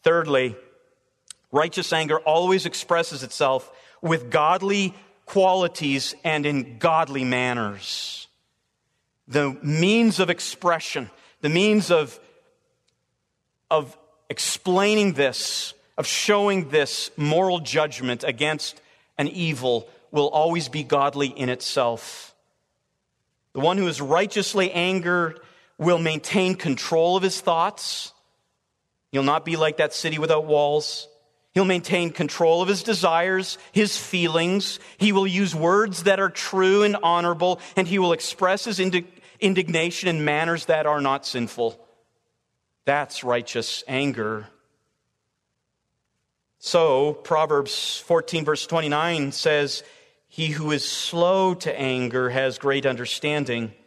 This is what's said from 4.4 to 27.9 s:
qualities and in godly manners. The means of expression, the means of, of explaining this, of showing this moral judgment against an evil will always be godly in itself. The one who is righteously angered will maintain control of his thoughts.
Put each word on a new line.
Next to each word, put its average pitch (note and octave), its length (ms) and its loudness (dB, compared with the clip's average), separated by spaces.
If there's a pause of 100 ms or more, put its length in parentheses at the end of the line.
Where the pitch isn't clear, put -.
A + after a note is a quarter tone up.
qualities F3 960 0
and D3+ 240 0
in B2 320 -2
godly D#3+ 460 2
manners. B2 1040 -4 (1000)
The C#3 340 0
means F3+ 600 2
of F3+ 100 2
expression, D#3+ 800 -2 (300)
the D3+ 80 -2
means G3+ 420 2
of, D#3 280 2 (1500)
of D3+ 280 0 (320)
explaining G3+ 840 2
this, - 600 -2 (220)
of D3 100 -4
showing G3+ 640 2
this C#3+ 480 0
moral E3+ 420 0
judgment C3 640 -2
against D3 580 -4 (380)
an C#3+ 80 0
evil C3 600 -2 (240)
will C#3+ 160 2
always D#3+ 400 0
be D3+ 160 -6
godly C#3+ 420 0
in B2+ 220 -6
itself. - 840 -4 (1160)
The C3+ 80 -8
one E3+ 180 2
who F#3+ 100 2
is C#3+ 120 -4
righteously F#3 680 0
angered F3 680 -2 (380)
will E3+ 200 4
maintain E3+ 560 0
control E3+ 640 0
of F#3 80 0
his F#3 160 -2
thoughts. - 720 -2 (1000)